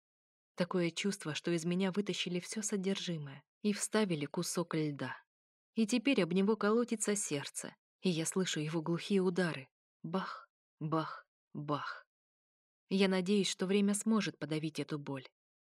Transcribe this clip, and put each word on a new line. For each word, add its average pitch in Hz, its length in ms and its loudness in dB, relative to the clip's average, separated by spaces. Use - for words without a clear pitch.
Такое 175 340 2
чувство, 165 460 -4
что - 160 -2
из 170 140 0
меня 180 260 2
вытащили 180 480 -2
все 208 240 -8
содержимое 180 800 -4
и 208 120 2
вставили 185 520 0
кусок - 480 -2
льда. 143 420 -2
И 226 100 4
теперь 247 380 4
об 165 100 0
него 196 220 4
колотится 214 600 2
сердце, - 600 -6
и 185 80 2
я 160 160 0
слышу 180 340 0
его 156 220 -2
глухие 170 400 2
удары. 175 480 0
Бах, - 480 -6
бах, 156 480 -4
бах. 147 540 -6
Я 196 180 4
надеюсь, 190 400 4
что - 200 -2
время 202 260 4
сможет 202 460 0
подавить 156 400 -4
эту 151 180 -4
боль. 139 300 -8